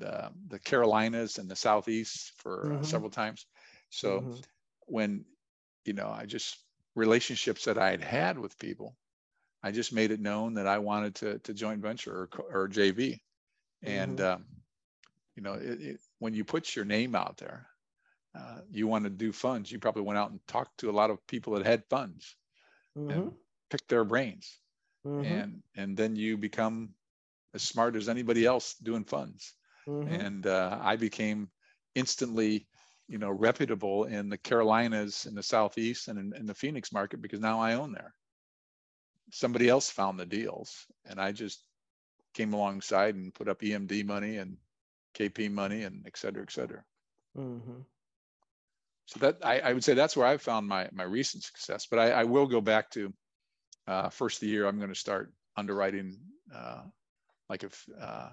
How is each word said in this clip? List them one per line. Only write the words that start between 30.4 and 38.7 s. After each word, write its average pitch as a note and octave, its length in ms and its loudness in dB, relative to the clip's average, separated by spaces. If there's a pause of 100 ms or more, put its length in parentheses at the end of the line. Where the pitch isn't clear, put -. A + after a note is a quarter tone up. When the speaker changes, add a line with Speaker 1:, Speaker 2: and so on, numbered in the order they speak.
Speaker 1:
uh, F#2 340 2
I G#2 140 2
became G#2+ 540 -2 (440)
instantly, A2+ 760 0 (400)
you G#2+ 120 -8
know, G#2 100 -2
reputable G#2 760 2
in G#2 240 -4
the G2+ 80 -4 (120)
Carolinas, A2 800 4
in G#2+ 80 -8
the G2+ 80 -6
Southeast, A2+ 640 2
and A2 100 -6
in, G2+ 220 -6
in A2 80 -10
the G2+ 80 -6
Phoenix C3+ 360 -6
market G#2 300 -4
because G#2 180 -8
now A2 200 0
I A2+ 160 2
own C#3 180 -4
there. - 220 -14 (1160)